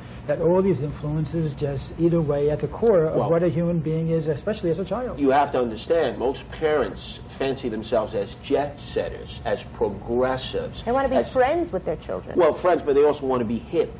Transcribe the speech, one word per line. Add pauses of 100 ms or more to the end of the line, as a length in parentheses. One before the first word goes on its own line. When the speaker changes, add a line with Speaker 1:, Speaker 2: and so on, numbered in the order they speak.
(280)
Speaker 1:
that
all
these
influences
just
eat
away
at
the
core
of
Speaker 2:
Well,
Speaker 1:
what
a
human
being
is,
especially
as
a
child.
Speaker 2:
you
have
to
understand,
most
parents (200)
fancy
themselves
as
jet
setters,
as (100)
progressives.
Speaker 3:
They
wanna
be
Speaker 2:
as
Speaker 3:
friends
with
their
children.
Speaker 2:
Well,
friends,
but
they
also
wanna
be
hip.